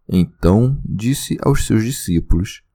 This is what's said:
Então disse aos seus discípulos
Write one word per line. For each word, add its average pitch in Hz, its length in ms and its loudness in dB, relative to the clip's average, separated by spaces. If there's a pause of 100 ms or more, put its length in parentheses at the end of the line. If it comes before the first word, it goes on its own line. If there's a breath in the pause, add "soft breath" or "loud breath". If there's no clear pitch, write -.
Então 101 760 2
disse 113 600 -4
aos - 240 2
seus 110 180 2
discípulos 87 800 -2 (120)